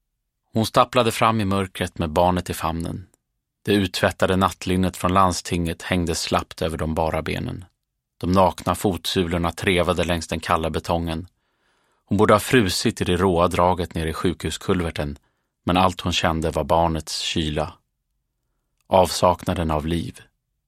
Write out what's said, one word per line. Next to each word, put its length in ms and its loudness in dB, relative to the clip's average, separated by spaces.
Hon 140 2
stapplade 460 4
fram 280 2
i 40 0
mörkret 540 -2
med 120 -2
barnet 400 2
i 40 -4
famnen. 520 -6
Det 100 0
uttvättade 640 0
nattlinnet 600 0
från 180 -2
landstinget 680 0
hängde 320 -2
slappt 480 -4
över 160 -4
de 160 -4
bara 280 -2
benen. 420 -6
De 140 -2
nakna 420 2
fotsulorna 800 -2
trevade 520 0
längs 240 -4
den 120 -4
kalla 300 0
betongen. 560 -4
Hon 140 -2
borde 160 6
ha 60 4
frusit 600 0
i 40 -2
det 120 0
råa 320 2
draget 460 0
ner 120 -2
i 60 -4
sjukhuskulverten, 1080 -4
men 140 2
allt 240 2
hon 120 -4
kände 380 0
var 140 -2
barnets 540 0
kyla. 540 -4
Avsaknaden 840 2
av 160 -2
liv. 340 -6